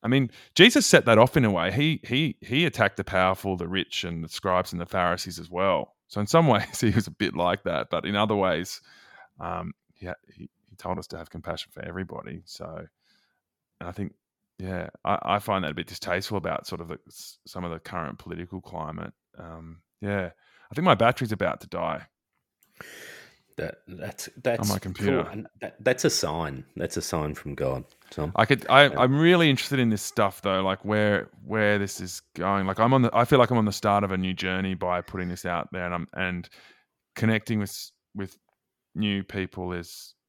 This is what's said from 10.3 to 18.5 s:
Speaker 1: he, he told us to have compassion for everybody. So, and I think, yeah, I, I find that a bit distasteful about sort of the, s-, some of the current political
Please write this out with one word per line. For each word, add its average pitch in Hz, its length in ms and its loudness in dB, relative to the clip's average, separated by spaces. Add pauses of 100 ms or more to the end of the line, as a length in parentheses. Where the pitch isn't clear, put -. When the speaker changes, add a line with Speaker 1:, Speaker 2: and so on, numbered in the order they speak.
Speaker 1:
he, - 160 -20 (180)
he - 80 -20
told 90 220 -6
us 80 100 -12
to 82 100 -12
have 82 120 -16
compassion 82 420 -10
for - 100 -16
everybody. 87 600 -10
So, 80 420 -14 (920)
and 85 80 -12
I 87 40 -12
think, 98 200 -8 (460)
yeah, 92 300 -6 (160)
I, 98 180 0
I 101 160 0
find 98 260 -2
that 76 60 -4
a 76 40 -8
bit 82 120 -8
distasteful 92 500 -6
about 82 300 -6
sort 85 140 -10
of 85 80 -12
the, 82 180 -12
s-, - 400 -20
some 90 180 -12
of 87 60 -6
the 82 80 -8
current 82 400 -8
political 87 420 -12